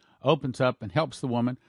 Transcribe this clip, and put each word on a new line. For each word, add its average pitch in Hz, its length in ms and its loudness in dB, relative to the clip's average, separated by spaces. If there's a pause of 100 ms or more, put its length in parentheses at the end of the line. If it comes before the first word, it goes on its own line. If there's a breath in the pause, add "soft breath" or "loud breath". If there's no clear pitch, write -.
(220 soft breath)
opens 135 400 2
up 127 180 2
and 104 100 -10
helps 151 300 -2
the 147 60 -4
woman 120 320 0 (100)